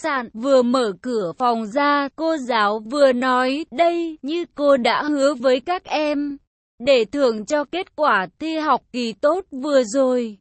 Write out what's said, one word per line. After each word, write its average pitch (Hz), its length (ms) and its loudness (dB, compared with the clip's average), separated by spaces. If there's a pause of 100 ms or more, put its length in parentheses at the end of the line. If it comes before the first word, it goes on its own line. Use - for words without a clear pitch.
sạn, 269 320 -4
vừa 254 280 4
mở 240 300 0 (100)
cửa 214 360 -4
phòng 233 280 0
ra, 285 500 0
cô 320 200 -2
giáo 220 540 0
vừa 277 220 4
nói, 254 580 0
"Đây, 339 520 0
như 320 220 -4 (100)
cô 285 220 4
đã 240 260 0
hứa 294 320 0
với 254 260 2
các 359 240 -6
em, 294 520 -4 (420)
để 247 340 2
thưởng 233 320 0
cho 294 200 -2
kết - 320 -8
quả 226 300 2 (120)
thi 320 180 -6
học 302 240 0 (120)
kỳ 233 200 -4
tốt 330 320 0 (180)
vừa 277 220 2
rồi, 247 560 0